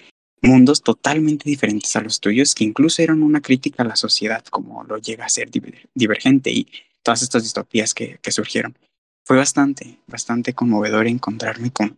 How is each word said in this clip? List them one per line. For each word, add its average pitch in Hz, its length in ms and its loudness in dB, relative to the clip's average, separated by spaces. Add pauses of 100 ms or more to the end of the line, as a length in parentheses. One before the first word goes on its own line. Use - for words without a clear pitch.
(420)
mundos 127 400 8
totalmente 147 680 0
diferentes 107 460 -2
a 107 60 0
los 110 180 -6
tuyos, 120 360 0
que - 80 -2
incluso 139 380 0
eran 160 220 2
una 151 180 2
crítica 131 420 -2
a 117 40 -2
la 107 80 -8
sociedad, - 500 -2
como - 380 -10
lo 110 140 -10
llega 110 280 -12
a - 40 -4
ser 117 200 -4
Diver-, - 440 -10
Divergente 120 580 2
y 117 160 -2 (360)
todas 117 180 0
estas 123 220 -2
distopías - 500 -4
que, - 280 -12
que - 100 -8
surgieron. - 440 -6 (500)
Fue 131 120 2
bastante, 139 680 0
bastante 120 480 -6
conmovedor 110 540 2
encontrarme 113 640 -4
con - 260 -4